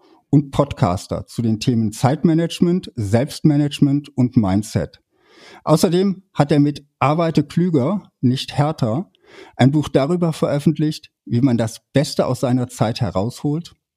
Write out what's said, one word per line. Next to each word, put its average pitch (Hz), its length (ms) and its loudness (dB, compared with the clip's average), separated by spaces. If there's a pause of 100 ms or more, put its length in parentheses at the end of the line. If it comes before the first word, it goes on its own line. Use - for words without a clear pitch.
(300)
und 143 220 2
Podcaster 107 720 -2
zu - 160 -8
den 110 180 0
Themen 113 320 0
Zeitmanagement, 165 1040 0
Selbstmanagement 143 1200 0
und 123 220 2
Mindset. 101 640 -2 (640)
Außerdem 175 600 0 (100)
hat 143 180 0
er 151 80 4
mit 147 260 0 (140)
Arbeite 160 440 2
klüger, 170 680 0 (100)
nicht 127 320 -2
härter 143 580 -2 (440)
ein 127 160 4
Buch 147 180 0
darüber 160 440 0
veröffentlicht, 151 800 -2 (140)
wie 120 160 0
man 123 160 2
das 110 240 -4 (120)
Beste 151 320 0
aus 127 140 -4
seiner 127 280 0
Zeit 110 320 -4
herausholt, 123 760 -4 (220)